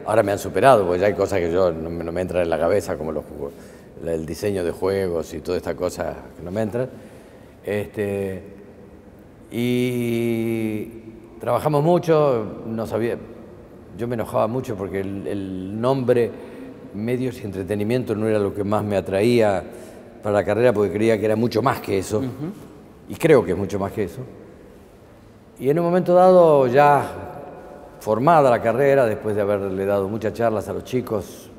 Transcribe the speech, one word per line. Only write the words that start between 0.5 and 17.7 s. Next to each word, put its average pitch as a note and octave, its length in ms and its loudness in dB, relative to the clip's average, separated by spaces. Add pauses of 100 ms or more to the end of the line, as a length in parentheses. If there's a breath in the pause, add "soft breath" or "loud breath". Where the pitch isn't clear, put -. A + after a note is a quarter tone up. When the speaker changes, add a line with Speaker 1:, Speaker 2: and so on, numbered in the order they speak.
Speaker 1:
porque F2+ 160 0
ya F#2+ 60 2
hay G#2 80 2
cosas F#2+ 260 0
que E2+ 120 0
yo F2+ 200 4
no D#2+ 200 -6
me, E2+ 120 -8
no E2 80 -6
me F2+ 100 -4
entran F2+ 200 -2
en E2+ 80 0
la E2 80 0
cabeza, E2+ 400 0
como D#2 140 -6
los D2+ 120 -6
juegos, D2 300 -12 (500 loud breath)
la, E2 100 -4
el D#2+ 120 -4
diseño F#2+ 380 -4
de E2 80 -2
juegos F2 640 -2
y D#2 60 -10
toda F2+ 160 -4
esta E2 180 -6
cosa F2 400 -6 (200)
que D#2 80 -16
no E2+ 60 -10
me G#2+ 140 -4
entran. A#2+ 260 -4 (760 loud breath)
Este, G2+ 760 -4 (1120)
y A#2 1400 -2 (520)
trabajamos C#3+ 440 0
mucho, D3+ 800 2
no A2+ 220 -6
sabía, A2 280 -2 (800)
yo A#2 120 -6
me B2 80 -4
enojaba A2 320 -2
mucho B2 280 -6
porque F#2+ 260 -6
el, G2 260 -8
el F#2+ 520 -8
nombre A#2+ 520 2 (640 loud breath)
medios A#2+ 460 -4
y A2+ 40 -12
entretenimiento G#2 720 -2